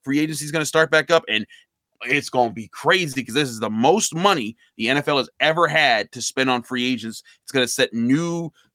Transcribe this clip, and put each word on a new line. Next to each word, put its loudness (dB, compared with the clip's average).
free 0
agency -2
is -12
gonna -2
start 2
back 4
up, 4
and 0
it's -2
gonna 0
be -12
crazy 0
'cause -12
this 0
is -10
the -2
most 0
money 0
the -2
N 2
F -4
L 2
has -2
ever 2
had 2
to -12
spend -2
on 2
free -4
agents. -6
It's -20
gonna 2
set 0
new, 0